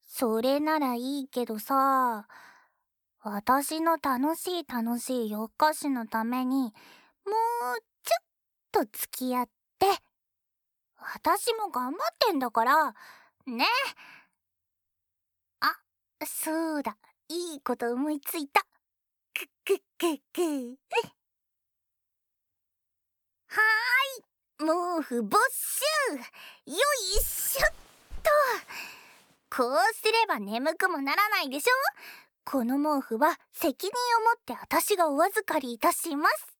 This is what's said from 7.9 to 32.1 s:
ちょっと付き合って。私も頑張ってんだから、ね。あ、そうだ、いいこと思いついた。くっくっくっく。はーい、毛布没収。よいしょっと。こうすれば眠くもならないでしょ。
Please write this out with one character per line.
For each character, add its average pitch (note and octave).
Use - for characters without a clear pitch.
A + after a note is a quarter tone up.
ち -
ょ F4
っ A#3
と -
付 -
き B3+
合 B3
っ A#3+
て。 F#4+
私 -
も G#4+
頑 B3+
張 F4+
っ -
て A#4
ん D4
だ B3+
か A3+
ら、 C#4
ね。 B3
あ、 D#4+
そ D#4+
う C#4+
だ、 G#3+
い E4+
い C#4
こ A#3+
と A#3+
思 C4+
い D4+
つ -
い C#4+
た。 -
く -
っ -
く G4+
っ -
く E4+
っ C4+
く。 -
は -
ー D4
い、 -
毛 F4
布 A#3+
没 G3+
収。 -
よ A#3+
い A4+
し -
ょ D5+
っ D#5
と。 D#5+
こ A#3+
う B3+
す -
れ A4
ば D#4
眠 A3+
く F#4+
も D#4+
な C#4
ら G#4
な G4+
い C#4+
で C4+
し -
ょ。 -